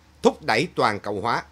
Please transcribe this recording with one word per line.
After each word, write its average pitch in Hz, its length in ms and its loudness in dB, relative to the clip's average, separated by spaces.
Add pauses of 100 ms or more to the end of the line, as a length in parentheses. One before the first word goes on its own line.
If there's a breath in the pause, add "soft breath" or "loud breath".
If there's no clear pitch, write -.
(260)
thúc - 180 2
đẩy 113 300 0
toàn 110 260 0
cầu 101 200 -6
hóa 117 320 -2